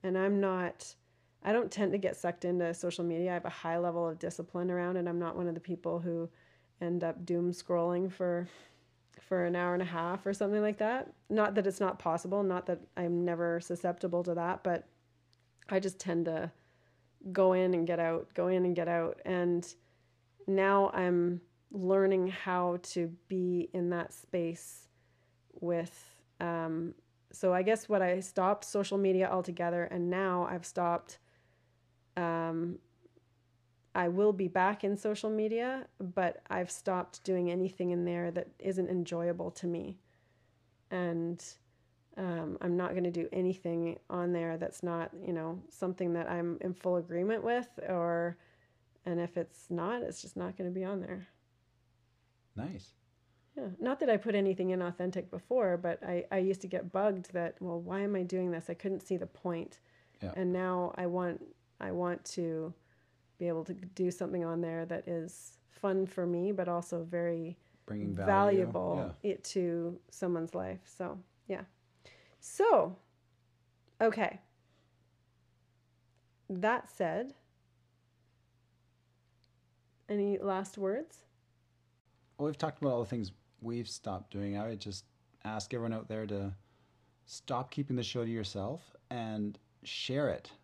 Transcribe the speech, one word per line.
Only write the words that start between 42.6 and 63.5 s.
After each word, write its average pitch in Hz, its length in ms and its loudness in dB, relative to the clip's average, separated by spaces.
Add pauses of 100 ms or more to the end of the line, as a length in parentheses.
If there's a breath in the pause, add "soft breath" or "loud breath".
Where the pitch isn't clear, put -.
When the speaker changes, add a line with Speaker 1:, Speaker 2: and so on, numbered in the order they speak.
Speaker 1:
I'm 175 160 2
not 180 180 0
gonna 180 160 0
do 170 200 -2
anything 175 680 0 (100)
on 175 220 0
there 165 260 0
that's - 240 -6
not, 170 300 -2 (120)
you 185 100 -2
know, 165 360 -4
something 185 440 -2
that 165 160 -2
I'm 170 320 -2
in 185 120 -2
full 180 240 0
agreement 175 460 0
with, 240 240 0 (220)
or, 170 480 2 (680 soft breath)
and 175 140 0
if 170 180 -2
it's - 320 -6
not, 180 320 -2
it's - 200 -6
just - 160 -14
not 180 200 -6
gonna 180 140 -4
be 185 120 -4
on 190 180 -4
there. 185 260 -10 (1300)
Speaker 2:
Nice. 113 380 -10 (600)
Speaker 1:
Yeah. 262 120 -8 (120)
Not 254 200 -2
that 285 100 2
I 214 80 6
put 202 180 0
anything 190 340 2
inauthentic 180 600 -2
before, 185 480 0
but 175 260 -2
I, 180 280 -2
I 196 80 0
used 190 220 2
to 196 60 -10
get 180 240 -4
bugged 190 420 0
that, 170 260 -2
well, 170 200 -4
why 180 220 -4
am 202 140 0
I 185 80 0
doing 180 280 0
this? 170 180 -4
I 175 60 -2
couldn't 190 260 -4
see 190 160 -4
the 180 100 -4
point. - 520 -6 (420 soft breath)
Speaker 2:
Yeah. - 140 -4
Speaker 1:
And 185 160 0
now 180 440 0
I 180 100 -2
want, 175 380 -2 (360)
I 190 120 -4
want 175 340 -2
to 165 480 -4 (640 soft breath)
be 175 100 -2
able 165 180 -2